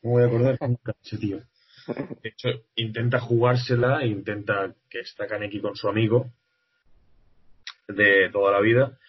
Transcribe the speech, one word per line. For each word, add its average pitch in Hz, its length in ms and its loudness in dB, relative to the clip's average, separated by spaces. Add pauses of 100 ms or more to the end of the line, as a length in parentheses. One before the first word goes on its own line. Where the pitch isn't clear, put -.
No 113 80 -4
me 120 60 2
voy 120 80 6
a - 20 6
acordar 120 340 2
nunca 123 320 -4
de - 100 -10
ese - 160 -12
tío. 101 200 -6 (840)
De 110 80 -10
hecho, - 180 -6 (280)
intenta 117 440 -2
jugársela, 123 840 2
intenta 101 680 -4 (160)
que 120 100 -12
está - 260 -12
Kaneki 104 340 -8
con 101 160 -6
su 107 120 -4
amigo 113 440 2 (1600)
de 98 420 4
toda 101 220 2
la 101 80 2
vida, 120 380 2 (100)